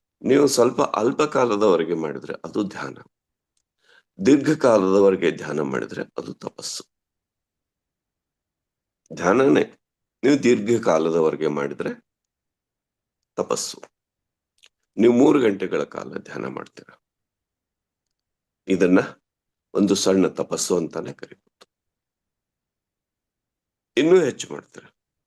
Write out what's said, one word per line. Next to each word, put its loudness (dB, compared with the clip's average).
ನೀವು 4
ಸ್ವಲ್ಪ 0
ಅಲ್ಪಕಾಲದವರೆಗೆ 0
ಮಾಡಿದ್ರೆ -8
ಅದು -8
ಧ್ಯಾನ, -14
ದೀರ್ಘಕಾಲದವರೆಗೆ 2
ಧ್ಯಾನ -8
ಮಾಡಿದ್ರೆ -6
ಅದು -12
ತಪಸ್ಸು. -14
ಧ್ಯಾನನೇ 2
ನೀವು 4
ದೀರ್ಘಕಾಲದವರೆಗೆ 0
ಮಾಡಿದ್ರೆ -6
ತಪಸ್ಸು. -6
ನೀವು 4
ಮೂರು 4
ಗಂಟೆಗಳ -2
ಕಾಲ -12
ಧ್ಯಾನ -12
ಮಾಡ್ತೀರ, -16
ಇದನ್ನ 4
ಒಂದು 2
ಸಣ್ಣ 2
ತಪಸ್ಸು -6
ಅಂತಾನೆ -8
ಕರಿಬಹುದು. -20
ಇನ್ನೂ 6
ಹೆಚ್ಚು -2
ಮಾಡ್ತೀರ, -16